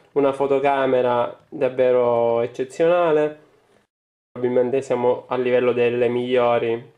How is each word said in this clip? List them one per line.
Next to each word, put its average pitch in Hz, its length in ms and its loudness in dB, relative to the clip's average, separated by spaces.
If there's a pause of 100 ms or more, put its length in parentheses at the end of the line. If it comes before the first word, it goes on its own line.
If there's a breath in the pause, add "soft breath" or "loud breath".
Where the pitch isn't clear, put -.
(140)
una 139 200 2
fotocamera 131 1040 0 (100)
davvero 123 920 0
eccezionale, 151 960 0 (920)
probabilmente 123 500 0
siamo 123 460 -2
a 127 80 -6
livello 123 380 0
delle 120 340 0
migliori 120 920 0